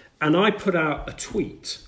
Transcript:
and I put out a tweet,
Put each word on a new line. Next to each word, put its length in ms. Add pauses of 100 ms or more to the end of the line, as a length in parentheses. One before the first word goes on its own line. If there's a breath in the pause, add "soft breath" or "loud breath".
(200 loud breath)
and 160
I 140
put 260
out 320
a 40
tweet, 760